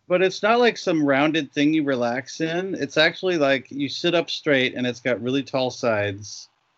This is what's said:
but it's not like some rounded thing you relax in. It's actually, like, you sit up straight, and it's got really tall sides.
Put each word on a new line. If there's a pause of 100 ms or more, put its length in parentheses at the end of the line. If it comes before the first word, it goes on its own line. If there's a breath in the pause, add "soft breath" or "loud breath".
but
it's
not
like
some
rounded
thing
you
relax
in.
It's
actually,
like,
you
sit
up
straight,
and
it's
got
really
tall
sides. (300)